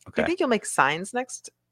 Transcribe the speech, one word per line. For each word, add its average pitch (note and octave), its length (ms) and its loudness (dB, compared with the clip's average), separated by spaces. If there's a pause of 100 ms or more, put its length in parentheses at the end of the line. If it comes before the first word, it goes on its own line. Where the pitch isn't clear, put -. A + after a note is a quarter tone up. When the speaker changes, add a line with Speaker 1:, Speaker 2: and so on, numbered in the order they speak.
Speaker 1:
Do - 120 -18
you - 40 4
Speaker 2:
Okay? - 40 4
Speaker 1:
think F4+ 140 0
you'll D4+ 100 2
make A3 180 0
signs D3+ 480 2
next - 340 -6 (220)